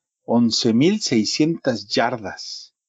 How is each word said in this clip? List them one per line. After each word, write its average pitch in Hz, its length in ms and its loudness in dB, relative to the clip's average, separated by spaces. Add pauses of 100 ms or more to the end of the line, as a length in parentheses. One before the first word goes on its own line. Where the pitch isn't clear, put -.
(240)
once 117 500 2
mil 175 260 4
seiscientas 120 880 -2
yardas, 117 880 -6 (120)